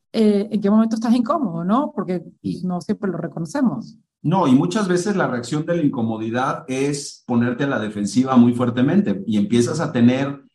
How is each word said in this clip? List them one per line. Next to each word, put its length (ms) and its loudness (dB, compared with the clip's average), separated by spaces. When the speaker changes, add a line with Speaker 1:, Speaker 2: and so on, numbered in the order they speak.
Speaker 1:
eh, 400 2
en 80 -2
qué 100 0
momento 280 4
estás 180 2
incómodo, 480 -2
¿no? 320 0
Porque, 240 -4
pues, 400 -8
Speaker 2:
Sí. 80 -6
Speaker 1:
no 140 -4
siempre 280 -4
lo 80 -6
reconocemos. 800 -4
Speaker 2:
No, 240 2
y 60 4
muchas 380 2
veces 260 0
la 120 0
reacción 380 -4
de 120 -2
la 60 -2
incomodidad 840 -4
es 580 -4
ponerte 380 0
a 40 0
la 120 -2
defensiva 560 0
muy 180 8
fuertemente 720 0
y 120 0
empiezas 420 0
a 140 -4
tener, 500 2